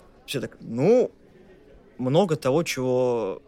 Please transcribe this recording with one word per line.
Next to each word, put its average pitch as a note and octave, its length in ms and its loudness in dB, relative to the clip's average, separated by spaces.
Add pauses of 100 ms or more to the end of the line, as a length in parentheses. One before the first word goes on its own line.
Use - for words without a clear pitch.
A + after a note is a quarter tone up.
(260)
Все C3+ 160 -6
так, - 200 -10
ну, F3+ 540 2 (840)
много D3+ 380 2
того, C#3+ 260 0
чего B2 840 -2